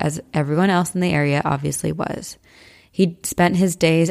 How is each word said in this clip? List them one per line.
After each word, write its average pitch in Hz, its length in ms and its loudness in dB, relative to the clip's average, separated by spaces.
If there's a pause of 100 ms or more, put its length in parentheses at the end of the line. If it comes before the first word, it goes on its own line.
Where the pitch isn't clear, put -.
as 156 200 -4 (140)
everyone 156 360 2
else 175 220 0
in 180 80 -2
the 180 120 0
area 147 320 0
obviously 147 480 -4
was. - 440 -8 (540)
He'd 175 340 -2
spent 180 300 2
his 180 220 2
days 165 340 4